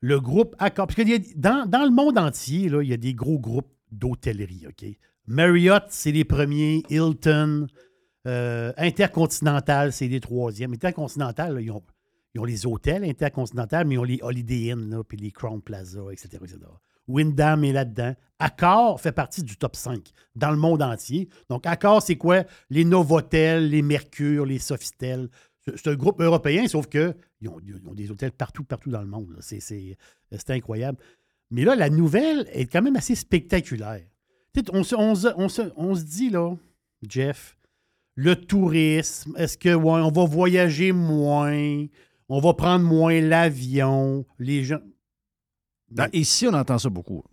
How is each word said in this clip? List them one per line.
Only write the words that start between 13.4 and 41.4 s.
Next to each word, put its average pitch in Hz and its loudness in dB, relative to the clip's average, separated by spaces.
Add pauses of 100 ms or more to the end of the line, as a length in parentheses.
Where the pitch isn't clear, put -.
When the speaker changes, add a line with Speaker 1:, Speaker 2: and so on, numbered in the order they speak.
Speaker 1:
mais 143 0
ils 127 0
ont 123 -2
les 123 -4
Holiday 120 -4
Inn, 113 -8
là, 113 -6
puis 104 -14
les 104 -10
Crown 110 -10
Plaza, 95 -14 (100)
et 92 -16
cetera, - -20
et 90 -18
cetera. - -20 (260)
Wyndham 151 2
est 139 2
là-dedans. 123 -4 (240)
Accor 180 2
fait 160 -2
partie 156 -6
du 107 -12
top - -6
cinq 120 -10 (260)
dans 147 -2
le 151 0
monde 160 2
entier. 135 -4 (200)
Donc, 127 -6
Accor, 202 4
c'est 175 0
quoi ? 180 4 (280)
Les 151 4
Novotel, 160 4
les 151 2
Mercure, 147 -2
les 135 -4
Sofitel. 127 -8 (360)
C'est, - -10
c'est - -6
un 147 0
groupe 156 0
européen, 165 2
sauf 151 -2
que 160 -2 (240)
ils 107 -12
ont, 82 -16
ils 101 -18 (120)
ont 85 -16
des 101 -10
hôtels 123 -8
partout, - -10
partout 143 -10
dans 117 -6
le 101 -10
monde, 101 -12
là. - -18
C'est, 104 -14
c'est, 95 -14 (360)
c'est 104 -14
incroyable. 123 -6 (540)
Mais 120 0
là, 247 4
la 170 2
nouvelle 170 2
est 127 -4
quand 165 0
même 269 2
assez 247 0
spectaculaire. 110 -4 (520)
Tu 277 -2
sais, 214 -4
on 190 2
se, 240 -2
on 214 2
se, 190 2 (100)
on 190 0
se, - -6 (140)
on 175 -2
se 165 -4
dit, 180 -4
là, 175 -2 (520)
Jeff, 131 -6 (580)
le 160 2
tourisme, 160 0
est-ce 170 -4
que, 175 2
ouais, 165 4
on 160 2
va 175 4
voyager 180 2
moins, 147 0 (440)